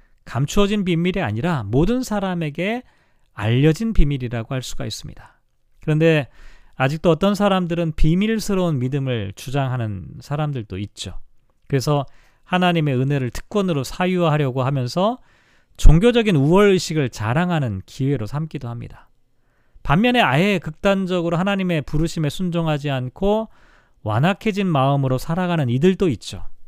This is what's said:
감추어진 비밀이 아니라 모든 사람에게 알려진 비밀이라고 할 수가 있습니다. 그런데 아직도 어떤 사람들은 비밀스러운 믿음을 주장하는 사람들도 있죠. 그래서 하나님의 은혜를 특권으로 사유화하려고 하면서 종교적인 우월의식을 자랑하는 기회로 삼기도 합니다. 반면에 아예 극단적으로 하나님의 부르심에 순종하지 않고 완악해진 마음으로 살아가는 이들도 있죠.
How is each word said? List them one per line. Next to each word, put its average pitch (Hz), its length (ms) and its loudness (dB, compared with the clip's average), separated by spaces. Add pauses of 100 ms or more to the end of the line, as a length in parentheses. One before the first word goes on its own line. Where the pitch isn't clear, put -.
(260)
감추어진 202 580 0
비밀이 180 380 0
아니라 127 400 -2
모든 165 400 0
사람에게 190 800 -4 (500)
알려진 151 640 0
비밀이라고 127 600 2
할 131 80 -6
수가 - 220 -6
있습니다. - 560 -14 (400)
그런데 156 480 2 (460)
아직도 151 360 0
어떤 196 240 2
사람들은 175 600 0
비밀스러운 185 840 2
믿음을 127 580 -4
주장하는 123 680 -4 (140)
사람들도 143 580 -6
있죠. - 400 -10 (480)
그래서 143 380 0 (400)
하나님의 170 520 0
은혜를 135 340 -2
특권으로 175 540 -4
사유화하려고 151 800 0
하면서 143 540 -2 (600)
종교적인 208 580 8
우월의식을 160 720 2
자랑하는 127 800 -2
기회로 135 400 -4
삼기도 143 420 -8
합니다. - 400 -14 (720)
반면에 240 380 2
아예 180 380 2
극단적으로 175 800 -2
하나님의 185 440 -2
부르심에 156 460 -2
순종하지 160 640 -2
않고 196 580 -2 (540)
완악해진 185 680 0
마음으로 139 500 2
살아가는 165 500 -2
이들도 175 420 2
있죠. - 360 -6 (220)